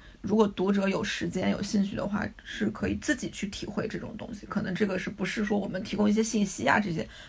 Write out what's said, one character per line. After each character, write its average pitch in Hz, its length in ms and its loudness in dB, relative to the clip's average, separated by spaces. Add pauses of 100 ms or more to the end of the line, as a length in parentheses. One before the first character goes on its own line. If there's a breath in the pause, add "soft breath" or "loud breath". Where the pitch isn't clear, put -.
(220 loud breath)
如 208 140 2
果 214 120 8
读 202 240 2
者 196 160 2
有 190 160 0
时 - 240 -2
间、 185 220 0
有 - 120 0
兴 202 220 2
趣 196 120 -4
的 - 100 -2
话， 202 200 -2 (180)
是 - 260 -2
可 202 180 -2
以 202 80 0
自 285 180 0
己 180 160 -4
去 - 180 -6
体 - 180 -8
会 - 200 -4
这 - 120 -6
种 - 180 -10
东 - 160 -10
西。 - 140 -12
可 - 160 -2
能 185 120 -2
这 202 120 2
个 190 120 0
是 185 120 -4
不 - 140 -6
是 208 200 -2
说 208 140 2
我 196 80 -2
们 190 160 -4
提 - 140 -6
供 208 120 4
一 208 40 6
些 220 100 6
信 214 240 2
息 - 200 -2
啊， - 140 6
这 190 120 0
些 156 140 -4 (220 loud breath)